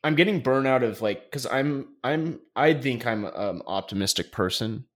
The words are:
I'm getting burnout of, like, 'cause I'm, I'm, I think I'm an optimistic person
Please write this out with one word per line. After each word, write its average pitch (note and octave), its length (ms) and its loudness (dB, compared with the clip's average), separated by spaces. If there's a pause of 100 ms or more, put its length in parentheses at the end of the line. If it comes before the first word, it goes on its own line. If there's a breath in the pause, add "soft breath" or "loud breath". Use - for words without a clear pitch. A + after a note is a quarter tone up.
I'm D#3 100 4
getting F3 280 4
burnout C3 400 4
of, A2 200 -2
like, - 280 -2
'cause C3 160 -8
I'm, C#3 420 -2 (160)
I'm, D#3 360 -2 (140)
I D3+ 200 4
think B2+ 320 -2
I'm G#2+ 180 -2
an F#2 420 -6
optimistic F#2+ 640 -2
person A2 640 -2